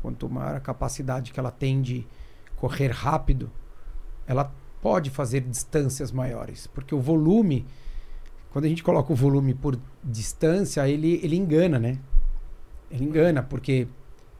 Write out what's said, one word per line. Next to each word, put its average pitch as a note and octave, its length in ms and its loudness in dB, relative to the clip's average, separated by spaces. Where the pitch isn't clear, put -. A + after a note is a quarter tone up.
Quanto A#2+ 260 -6
maior C3 260 -4
a C#3 40 -4
capacidade C3 720 -4
que - 60 -6
ela B2+ 100 -2
tem C3+ 320 0
de B2 240 -2
correr C3 360 0
rápido, C3 580 0
ela C3+ 260 0
pode F#3 260 2
fazer C3 320 -2
distâncias C3 680 -2
maiores, B2 560 -6
porque - 260 -8
o D3 60 0
volume, D#3+ 640 4
quando C#3+ 140 -2
a - 20 4
gente E3 160 0
coloca F3 280 2
o D#3 40 2
volume C#3 400 4
por C3+ 240 -2
distância, D3+ 840 0
ele, D#3 360 2
ele E3 140 2
engana, E3 420 4
né? A#2+ 180 0
Ele B2+ 140 -2
engana, D#3 360 4
porque C3 460 0